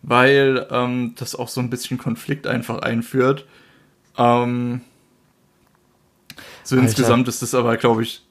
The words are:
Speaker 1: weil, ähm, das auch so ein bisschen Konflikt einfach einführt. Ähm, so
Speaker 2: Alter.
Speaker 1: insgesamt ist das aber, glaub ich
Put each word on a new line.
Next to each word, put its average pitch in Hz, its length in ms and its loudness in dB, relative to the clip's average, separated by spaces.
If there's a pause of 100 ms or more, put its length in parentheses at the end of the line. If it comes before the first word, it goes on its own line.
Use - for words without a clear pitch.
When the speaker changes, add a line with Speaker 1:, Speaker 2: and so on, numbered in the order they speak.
Speaker 1:
weil, 135 680 4
ähm, 123 480 -4
das - 160 -12
auch 120 140 -8
so - 120 -6
ein 123 100 -4
bisschen 123 280 -6
Konflikt - 480 -6
einfach 117 340 -6
einführt. 127 640 0 (720)
Ähm, 120 640 0 (1800)
so 131 120 0
Speaker 2:
Alter. 127 100 6
Speaker 1:
insgesamt 117 420 2
ist - 140 -8
das 120 120 -6
aber, 117 220 2
glaub 117 240 2
ich - 300 -6